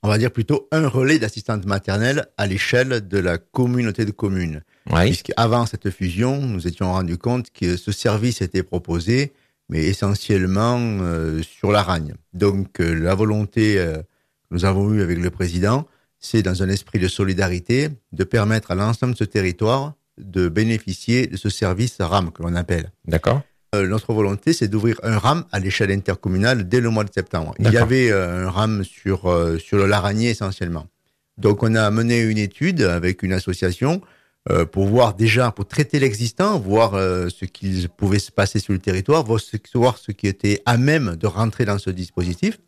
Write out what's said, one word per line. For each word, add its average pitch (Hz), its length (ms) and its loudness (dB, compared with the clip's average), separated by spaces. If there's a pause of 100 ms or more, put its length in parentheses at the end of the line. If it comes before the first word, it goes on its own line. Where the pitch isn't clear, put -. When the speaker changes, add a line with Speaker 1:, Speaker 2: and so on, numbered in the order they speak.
Speaker 1:
On 104 60 0
va 104 100 4
dire 117 120 2
plutôt - 400 -2
un 156 160 2
relais 131 320 2
d'assistante 107 460 -4
maternelle 104 600 0 (100)
à 104 100 -2
l'échelle 117 640 0
de 95 80 -2
la 87 220 0
communauté 123 640 -2
de 104 60 -4
communes. 90 520 -4 (280)
Speaker 2:
Oui. 85 160 4
Speaker 1:
Puisqu'avant 117 580 0
cette 110 240 -6
fusion, 107 540 -2
nous 95 260 -4
étions 90 240 -4
rendus 92 240 -2
compte 120 340 -2
que 117 280 -2
ce - 120 -6
service 110 520 0
était 92 200 -2
proposé, 90 680 -2 (380)
mais 123 160 -2
essentiellement, 101 920 0
euh, 85 640 -2
sur - 300 -2
la 104 100 4
Ragne. 85 340 -4 (180)
Donc, 98 480 0
euh, 85 100 2
la 82 220 0
volonté, 107 640 2
euh, 82 160 0
que 78 80 -8 (480)
nous 87 160 0
avons 98 260 2
eue 107 80 2
avec 87 180 0
le 87 120 -2
président, 95 560 0 (340)
c'est - 220 0
dans 92 200 0
un 95 60 0
esprit 98 300 -2
de 90 100 0
solidarité 95 800 0 (240)
de 95 120 -2
permettre 107 480 0
à - 20 -2
l'ensemble 110 400 0
de - 40 -12
ce 110 60 0
territoire 110 680 0 (240)
de 90 320 0
bénéficier 110 760 0
de 92 100 -10
ce - 100 -4
service 98 520 -2
ram 90 300 0
que - 120 -14
l'on 85 120 -4
appelle. 87 380 -2 (140)
Speaker 2:
D'accord. 110 340 0 (340)
Speaker 1:
Euh, 98 140 2
notre 104 240 -2
volonté, 104 400 0
c'est 120 160 0
d'ouvrir 107 340 0
un 110 160 0
ram 147 320 0
à 101 100 -4
l'échelle 98 300 0
intercommunale 98 800 0
dès 123 120 2
le 117 100 0
mois 110 140 0
de 98 80 -10
septembre. 82 460 -6
Il - 40 0
y 113 80 4
Speaker 2:
D'accord. 117 120 6
Speaker 1:
avait, 123 300 4
euh, 92 340 0
un 92 40 -4
ram 104 340 0
sur, 92 440 -4
euh, 85 300 2
sur 101 200 -2
le 98 80 4
Laragnier 104 420 0
essentiellement. 90 580 -6 (520)
Donc, 101 240 4
on 113 120 2
a 107 160 4
mené 117 300 2
une 110 180 0
étude 143 440 -2
avec 90 420 0
une 95 80 0
association, 95 680 -2 (500)
euh, 85 160 2
pour 98 200 -2
voir 113 280 4
déjà, 113 360 2
pour 101 160 -8
traiter 147 320 -2
l'existant, 135 600 0
voir, 101 340 2
euh, 90 360 0
ce - 160 -10
qu'il 95 420 -4
pouvait 101 320 0
se - 100 -12
passer 101 300 0
sur 101 140 -2
le 92 40 -2
territoire, 101 460 0
voir 110 160 0
ce, - 160 -10 (180)
voir 123 240 4
ce - 140 -12
qui 98 160 -2
était 101 380 0
à 120 100 4
même 127 400 2
de 82 100 -4
rentrer 107 380 0
dans 101 140 0
ce - 120 -6
dispositif. 90 760 -4